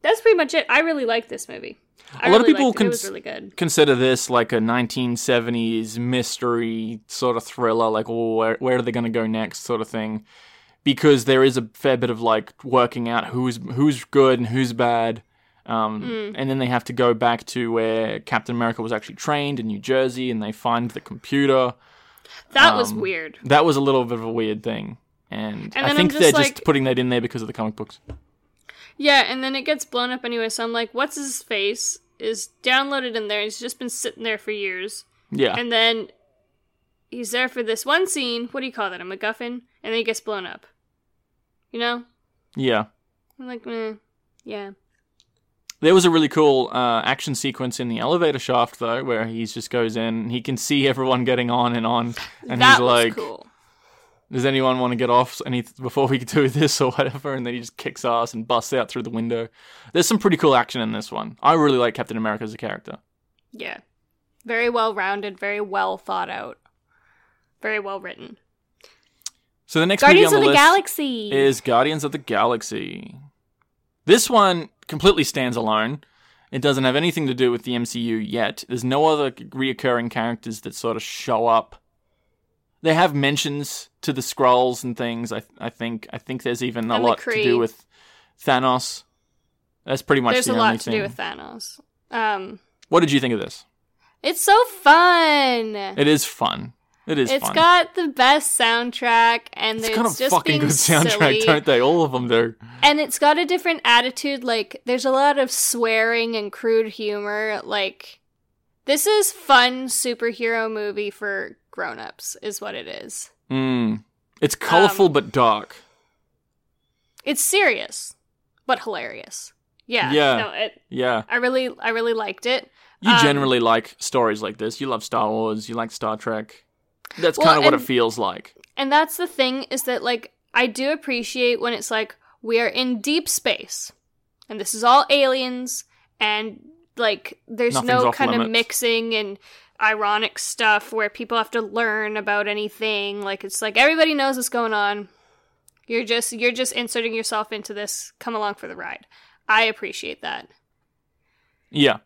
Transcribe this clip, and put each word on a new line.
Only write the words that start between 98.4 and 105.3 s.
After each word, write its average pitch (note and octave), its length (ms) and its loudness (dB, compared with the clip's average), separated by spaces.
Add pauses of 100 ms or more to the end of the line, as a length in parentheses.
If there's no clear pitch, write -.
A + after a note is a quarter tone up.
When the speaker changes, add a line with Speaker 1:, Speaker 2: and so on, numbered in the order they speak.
Speaker 1:
soundtrack, A#3 840 2 (100)
and A3 240 -4
Speaker 2:
It's A3 100 -6
Speaker 1:
it's A3 80 -2
Speaker 2:
got A3 180 2
a - 40 -6
Speaker 1:
just B3+ 180 2
Speaker 2:
fucking - 160 2
Speaker 1:
being C#3+ 100 2
Speaker 2:
good C#3+ 100 2
soundtrack, D3+ 400 4 (240)
Speaker 1:
silly. C#3+ 100 2
Speaker 2:
don't D3+ 200 4
they? C3+ 160 6
All D#3+ 220 4
of C#3+ 80 0
them B2+ 160 -2
do. A#2 280 2 (280)
Speaker 1:
And D4 160 6
it's C4+ 180 -2
got D4+ 200 4
a E4+ 80 0
different F4 400 -2
attitude. B3 580 2
Like, A3+ 400 -4
there's B3 220 -2
a C4 60 2
lot C#4 280 4